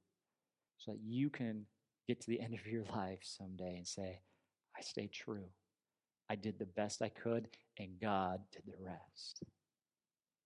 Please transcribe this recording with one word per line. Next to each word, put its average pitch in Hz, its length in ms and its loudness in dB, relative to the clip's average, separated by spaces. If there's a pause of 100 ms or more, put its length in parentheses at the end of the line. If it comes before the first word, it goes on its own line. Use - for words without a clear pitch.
(760)
so - 140 -6
that 107 100 -4
you 123 280 4
can 110 360 0 (420)
get 123 140 4
to - 60 -12
the 117 120 6
end 113 140 -2
of 101 120 -4
your 110 200 0
life 95 380 0
someday 92 520 -4
and 87 120 -6
say, 92 340 -4 (540)
"I - 60 -8
stayed - 300 -2
true. 98 400 -4 (800)
I 107 60 2
did 101 220 0
the 107 80 0
best 104 360 0
I 113 80 4
could, 117 460 2 (220)
and 92 220 -8
God 95 520 4
did - 140 -14
the 95 120 -10
rest." - 680 -8 (1040)